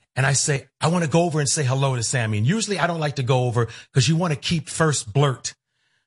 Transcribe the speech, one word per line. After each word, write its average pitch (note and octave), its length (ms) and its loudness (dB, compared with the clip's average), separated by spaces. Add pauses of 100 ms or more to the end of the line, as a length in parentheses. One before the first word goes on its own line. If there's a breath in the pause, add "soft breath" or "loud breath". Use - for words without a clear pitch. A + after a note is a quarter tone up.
(160 soft breath)
and C3+ 100 2
I C#3 80 2
say, C3+ 340 -2 (140)
"I - 60 0
wanna E3+ 200 0
go E3 160 4
over D#3+ 160 0
and C#3+ 80 0
say D#3 160 -2
hello C3+ 320 0
to A#2 80 -4
Sammy." A2 360 -2
And A2 80 2
usually G3+ 320 0
I D#3+ 80 0
don't E3+ 120 -4
like D3 180 -4
to C3+ 60 -4
go B2+ 220 2
over A#2 220 0 (260 loud breath)
'cause A#2+ 140 4
you D#3+ 80 4
wanna E3 200 0
keep - 340 -4
first D#3 440 -2
blurt C#3 400 0 (540)